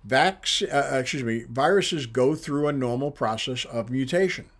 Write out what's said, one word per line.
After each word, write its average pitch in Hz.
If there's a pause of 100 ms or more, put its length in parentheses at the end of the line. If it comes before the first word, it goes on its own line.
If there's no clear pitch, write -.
vac-, 147 (260)
uh, 139
excuse 131
me, 117
viruses 151
go 127
through 147
a 147
normal 131
process 117
of 117
mutation. 175 (140)